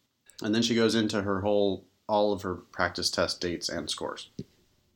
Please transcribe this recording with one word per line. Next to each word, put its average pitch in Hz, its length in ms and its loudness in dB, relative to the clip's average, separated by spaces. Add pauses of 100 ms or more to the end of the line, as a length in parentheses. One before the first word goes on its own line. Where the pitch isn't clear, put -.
(420)
And 107 120 0
then 117 80 4
she 117 120 2
goes 113 200 4
into 107 280 2
her 98 200 0
whole, 101 420 2 (240)
all 104 240 4
of 98 100 -4
her 92 120 -4
practice 87 560 -2
test - 300 0
dates 85 280 -4
and 78 220 -6
scores. - 400 -8 (640)